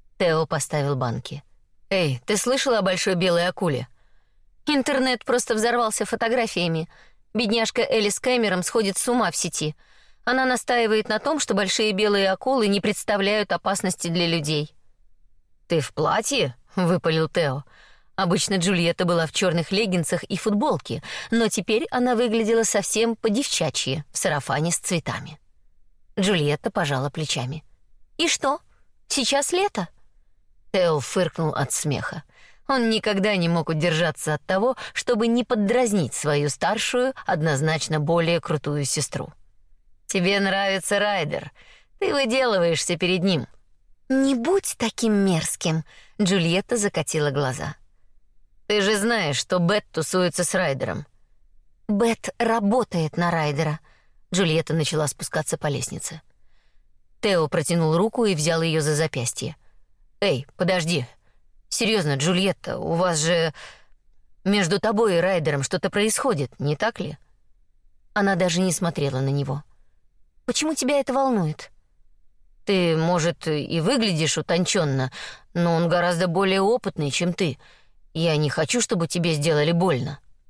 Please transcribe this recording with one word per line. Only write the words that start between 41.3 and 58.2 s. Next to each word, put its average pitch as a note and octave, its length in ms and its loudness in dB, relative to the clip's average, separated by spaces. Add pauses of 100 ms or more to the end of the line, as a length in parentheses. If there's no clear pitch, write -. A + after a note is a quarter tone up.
Ты F#4+ 160 0
выделываешься A3 840 2
перед F3+ 280 0
ним". E3+ 240 0 (600)
"Не C4+ 280 2
будь E4 420 0
таким A3 360 0
мерзким", E3+ 680 0 (400)
Джульетта F3+ 540 0
закатила D#3+ 560 -2
глаза. C#3+ 420 -4 (920)
"Ты G#3 120 2
же G#3 160 2
знаешь, G3 400 0
что - 220 -2
Бет F#3+ 320 2
тусуется F3 540 0
с - 100 0
Райдером". C#3 540 -2 (800)
"Бет A3 500 0
работает A3 800 0
на E3+ 160 0
Райдера". D3+ 480 0 (520)
Джульетта E3 420 0
начала D3+ 340 0
спускаться - 500 -4
по - 80 -6
лестнице. - 560 -6 (960)
Тео F3 280 2
протянул E3 480 2
руку A3 300 0